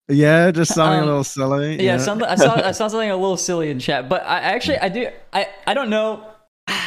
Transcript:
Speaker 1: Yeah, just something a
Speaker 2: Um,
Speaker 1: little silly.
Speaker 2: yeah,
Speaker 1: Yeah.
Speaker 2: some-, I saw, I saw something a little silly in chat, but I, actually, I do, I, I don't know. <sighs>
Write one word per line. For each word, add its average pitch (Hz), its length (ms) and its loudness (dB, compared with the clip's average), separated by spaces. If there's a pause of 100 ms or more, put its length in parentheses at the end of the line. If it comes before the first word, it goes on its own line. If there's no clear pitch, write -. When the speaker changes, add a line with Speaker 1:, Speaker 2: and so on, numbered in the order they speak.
Speaker 1:
Yeah, 151 440 6
just 160 220 0
something 156 260 2
a - 20 2
Speaker 2:
Um, 151 60 2
Speaker 1:
little 143 160 0
silly. 139 520 -2
Speaker 2:
yeah, 185 80 -4
Speaker 1:
Yeah. 185 140 2
Speaker 2:
some-, 220 260 -2
I 185 120 -2
saw, 226 200 4
I 190 160 0
saw 214 160 -2
something 220 240 -2
a 190 60 -2
little 185 200 -2
silly 165 320 -2
in 135 100 -4
chat, 131 300 -2
but 185 140 -2
I, 170 160 -2
actually, 214 400 -2
I 190 100 0
do, 220 200 -6 (240)
I, 196 160 -4 (180)
I 196 60 0
don't 254 160 -2
know. 214 360 -2 (420)
<sighs> - 80 -6 (120)